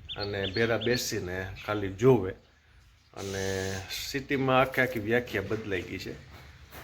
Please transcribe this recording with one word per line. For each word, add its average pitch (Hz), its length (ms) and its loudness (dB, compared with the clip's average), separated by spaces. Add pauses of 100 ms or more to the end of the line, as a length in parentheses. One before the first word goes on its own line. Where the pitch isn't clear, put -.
(160)
અને 101 300 -4
ભેરા 110 320 2
બેસીને 101 680 -2 (200)
ખાલી 104 220 -2
જોવે. 98 460 4 (800)
અને 95 580 -2 (180)
સિટીમાં 131 720 2
આખી 131 200 4
આખી 123 200 2
વ્યાખ્યા 110 420 2
બદલાઈ 98 400 -2
ગઈ 95 160 -8
છે. - 180 -10 (680)